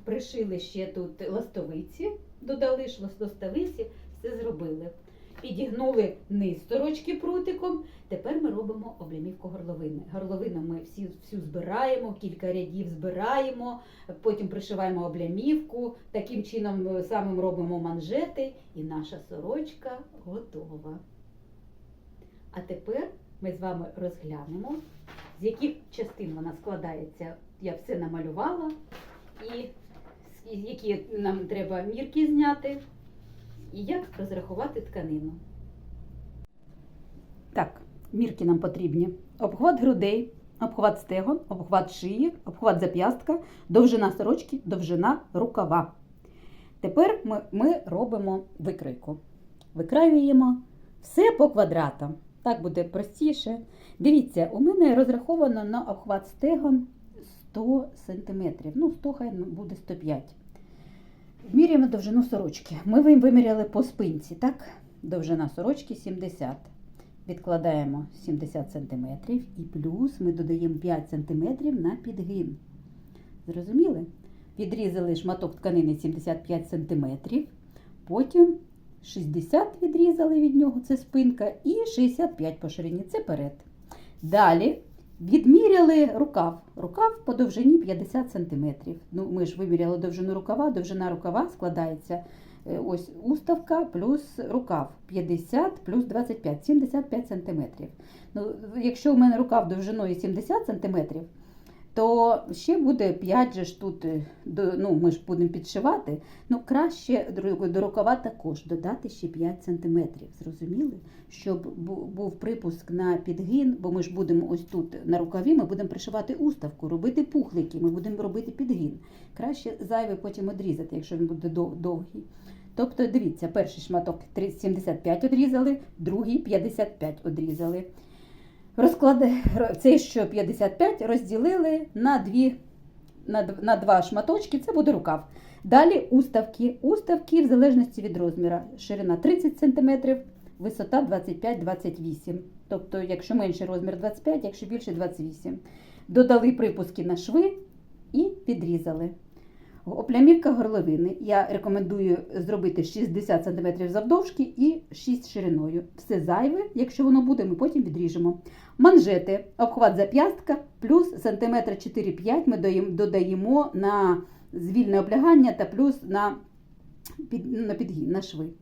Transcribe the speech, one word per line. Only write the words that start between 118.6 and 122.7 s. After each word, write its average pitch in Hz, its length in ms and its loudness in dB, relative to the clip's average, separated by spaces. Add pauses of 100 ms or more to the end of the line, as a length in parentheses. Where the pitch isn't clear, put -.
Краще 233 460 -8
зайве 214 360 -4
потім 196 340 -6
одрізати, 170 460 -6
якщо 165 220 -8
він 165 100 0
буде 165 220 -6
дов-, 165 260 -4
довгий. 175 480 -8 (520)